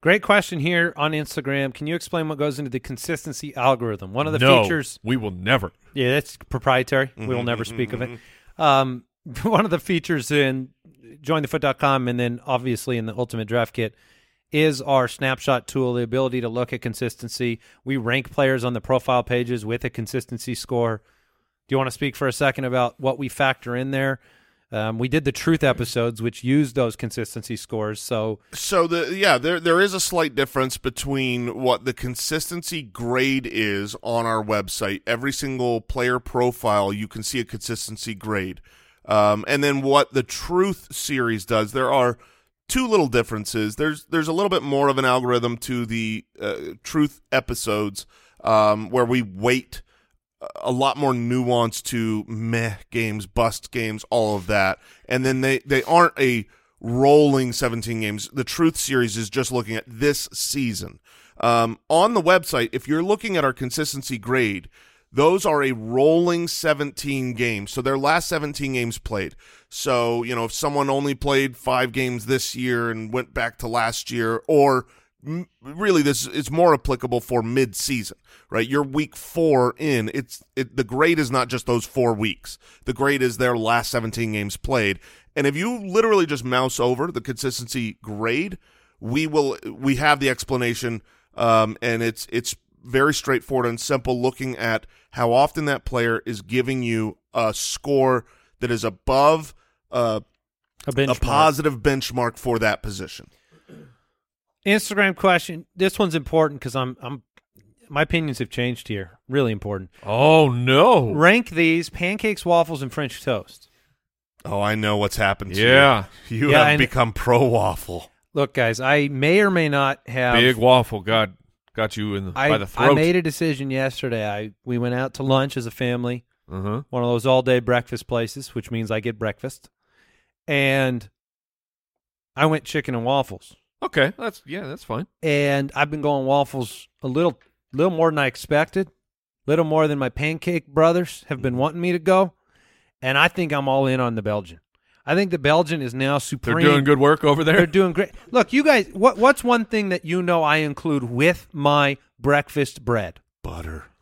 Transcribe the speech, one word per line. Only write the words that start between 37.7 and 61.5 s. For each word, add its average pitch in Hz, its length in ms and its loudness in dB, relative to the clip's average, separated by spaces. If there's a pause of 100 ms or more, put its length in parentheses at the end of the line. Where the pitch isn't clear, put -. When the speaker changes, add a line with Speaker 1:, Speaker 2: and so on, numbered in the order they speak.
Speaker 3:
grade. 95 460 -4 (460)
Um, 104 420 4
and 139 160 0
then 139 160 2
what 135 320 4
the 131 100 2
truth 180 720 -2
series 117 520 -4
does, 110 260 0
there 131 180 0
are 123 280 2 (500)
two 254 180 0
little 208 220 4
differences. 110 680 -2
There's, 151 340 -4
there's 160 180 -2
a 165 60 -2
little 196 160 0
bit 175 120 0
more 139 260 0
of 135 100 2
an 135 80 0
algorithm 123 500 0
to 120 300 -6
the, 110 400 -6 (120)
uh, 101 180 -6 (260)
truth - 400 -2 (100)
episodes, 107 720 -2 (400)
um, 107 460 2
where 123 160 2
we 123 160 0
weight 110 580 -2 (840)
a 123 80 -4
lot 131 260 0
more 139 180 0
nuance 120 680 0
to 110 460 -4
meh 113 460 -4 (180)
games, 107 340 -4
bust - 460 -2
games, 110 360 -6
all 110 280 0
of 92 100 -6
that. 98 320 0 (300)
And 127 180 -2
then 131 140 0
they, 135 260 2
they 135 160 0
aren't 170 340 4
a 123 300 0 (340)
rolling 135 720 4
seventeen 117 500 -4
games. 104 300 -6
The 135 120 -4
Truth 160 320 0
series 120 400 0
is 110 140 -6
just 127 200 -2
looking 113 240 -4
at 110 120 -6
this 131 460 -2
season. 117 680 -6 (400)
Um, 117 480 0